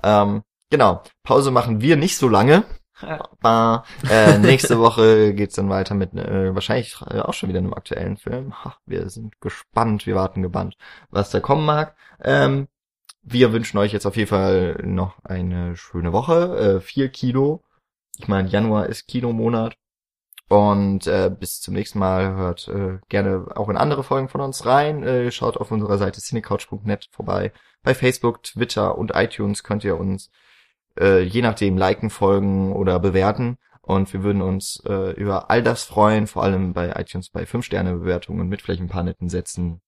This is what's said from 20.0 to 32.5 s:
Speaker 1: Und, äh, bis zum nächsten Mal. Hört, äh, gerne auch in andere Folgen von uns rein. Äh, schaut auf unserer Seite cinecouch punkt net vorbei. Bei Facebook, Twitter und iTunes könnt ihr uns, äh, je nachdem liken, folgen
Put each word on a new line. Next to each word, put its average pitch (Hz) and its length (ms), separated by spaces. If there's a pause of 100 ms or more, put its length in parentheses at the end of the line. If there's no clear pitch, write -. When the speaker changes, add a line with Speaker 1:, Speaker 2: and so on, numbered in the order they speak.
Speaker 1:
Und, 101 560
äh, 95 300
bis - 260
zum 95 100
nächsten 98 260
Mal. 95 380
Hört, 92 320
äh, 95 300 (100)
gerne 98 380 (100)
auch 107 140
in 98 80
andere 139 260
Folgen 135 240
von 139 140
uns 135 240
rein. 143 360
Äh, 123 280
schaut - 260
auf - 140
unserer 104 260
Seite 98 240
cinecouch - 480
punkt 104 180
net 104 260
vorbei. 98 380 (320)
Bei 135 120
Facebook, 123 480
Twitter 107 560
und - 160
iTunes 101 500
könnt 104 200
ihr 90 140
uns, 95 320 (680)
äh, 95 220
je 98 180
nachdem 104 380
liken, 98 320
folgen 98 640